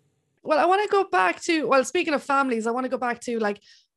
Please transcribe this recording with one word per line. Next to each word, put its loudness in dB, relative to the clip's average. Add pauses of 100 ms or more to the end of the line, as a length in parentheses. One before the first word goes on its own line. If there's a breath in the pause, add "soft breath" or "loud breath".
(420)
Well, 0
I 4
wanna 2
go 2
back 0
to, 0
well, 4
speaking -2
of -2
families, 0
I 0
wanna -4
go -4
back -4
to, -4
like, -2 (360 soft breath)